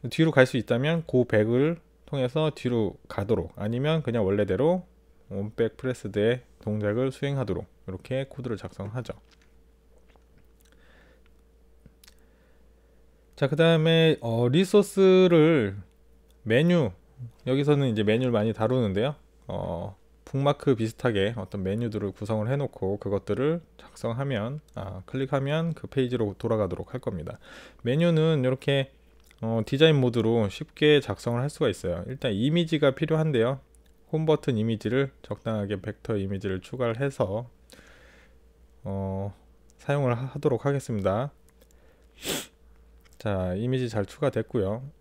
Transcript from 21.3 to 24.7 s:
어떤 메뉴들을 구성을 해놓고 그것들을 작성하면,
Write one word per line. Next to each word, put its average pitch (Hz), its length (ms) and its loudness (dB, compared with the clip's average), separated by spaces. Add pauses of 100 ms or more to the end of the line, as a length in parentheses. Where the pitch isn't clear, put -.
어떤 98 260 -8
메뉴들을 101 500 -4
구성을 107 360 -4
해놓고 120 500 -4
그것들을 120 640 -2 (160)
작성하면, 123 840 -6 (140)